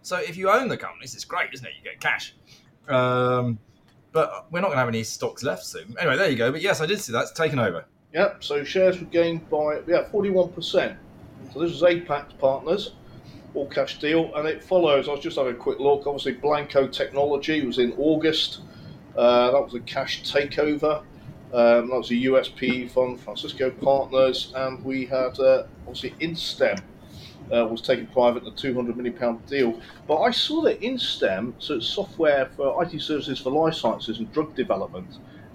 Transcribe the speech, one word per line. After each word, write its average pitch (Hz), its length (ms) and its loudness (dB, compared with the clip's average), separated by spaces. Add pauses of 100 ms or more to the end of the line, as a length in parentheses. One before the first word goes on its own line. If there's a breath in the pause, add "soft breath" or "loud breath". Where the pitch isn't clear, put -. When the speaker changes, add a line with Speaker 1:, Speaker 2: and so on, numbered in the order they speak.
Speaker 1:
So - 140 -6
if 170 200 -6
you 190 120 0
own 233 200 4
the 135 80 -4
companies, - 380 -14
it's - 100 -14
great, 170 280 -4
isn't 131 120 -14
it? 76 120 -14
You - 60 -20
get - 160 -14
cash. - 340 -4 (540 soft breath)
Um, 123 720 2 (540)
but - 380 0
we're 170 100 -2
not 196 80 2
gonna 139 100 0
have 123 80 2
any 113 160 -2
stocks - 400 -8
left - 220 -4
soon. 92 340 -14
Anyway, 151 160 2
there 185 140 2
you 127 80 0
go. 117 120 2
But 151 120 -4
yes, - 180 2
I 156 60 -2
did 202 160 -2
see - 100 -10
that's - 220 -2
taken 151 260 0
over. 90 240 -2 (300)
Speaker 2:
Yep, 190 280 0
so 143 220 -4
shares 185 360 2
were 165 80 -12
gained 170 420 0
by, 151 360 0
yeah, 165 220 2
forty-one 190 460 2
percent. 160 440 -2 (540)
So 135 80 -10
this 165 120 0
was 139 100 -4
Apax 170 560 2
Partners, 139 560 0 (600 loud breath)
all 139 140 -4
cash - 320 -2
deal, 156 360 2
and 151 120 -2
it - 160 -6
follows, 147 460 4
I - 20 -2
was 143 80 -4
just 165 180 -6
having 127 180 0
a - 20 -14
quick 135 220 -2
look, 143 280 4
obviously 139 260 -2
Blanco 143 540 2
Technology 143 760 0
was 120 120 -2
in 120 200 2
August. 156 640 0 (560 loud breath)
Uh, 123 340 6
that 139 100 4
was 123 120 -6
a 120 80 -8
cash - 420 -6
takeover. 151 800 0 (500 loud breath)
Um, 120 360 6
that 127 80 0
was 120 140 -2
a 120 40 2
U 131 220 4
S 131 120 2
P - 180 -4
E 127 200 -2
fund, 127 320 0
Francisco 131 520 -4
Partners, 131 840 2
and 131 300 -6
we 131 200 -4
had, 131 340 -2
uh, 131 240 6 (240)
obviously 127 240 -10 (100)
Instem, 135 600 0 (720 loud breath)
uh, 117 120 4
was 113 160 -4
taken 117 260 0
private 120 360 2
in 107 80 -12
a - 40 -18
two 135 180 -4
hundred 120 240 -2
million 123 180 -4
pound 117 300 -4
deal. 127 340 0 (280 loud breath)
But 156 140 2
I 240 100 4
saw 302 320 -2
that 196 180 2
Instem, 127 800 -2
so - 160 -6
it's 113 120 -4
software 147 600 0 (100)
for 139 260 0
I 160 60 -4
T 151 100 -10
services 143 400 -4
for 131 120 -4
life 160 240 2
sciences 113 440 -4
and 110 140 -6
drug 156 220 -4
development, 95 640 -6 (360 loud breath)